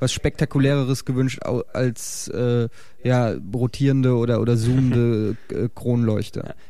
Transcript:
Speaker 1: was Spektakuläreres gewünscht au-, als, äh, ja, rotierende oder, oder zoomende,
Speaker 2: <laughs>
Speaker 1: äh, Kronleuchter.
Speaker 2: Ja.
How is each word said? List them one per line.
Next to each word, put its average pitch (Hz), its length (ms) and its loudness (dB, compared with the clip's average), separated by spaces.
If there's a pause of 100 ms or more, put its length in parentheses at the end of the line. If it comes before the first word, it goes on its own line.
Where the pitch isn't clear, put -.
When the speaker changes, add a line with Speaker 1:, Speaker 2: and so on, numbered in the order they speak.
Speaker 1:
was 127 120 0
Spektakuläreres 139 920 0
gewünscht 131 400 -2
au-, 120 180 -2 (100)
als, - 560 -4
äh, 120 400 0 (340)
ja, 120 340 2 (180)
rotierende 127 640 2
oder, 117 240 2
oder 117 160 4
zoomende, 120 840 2
Speaker 2:
<laughs> - 80 -14
Speaker 1:
äh, 101 220 -2
Kronleuchter. 117 760 -2
Speaker 2:
Ja. - 60 -12 (160)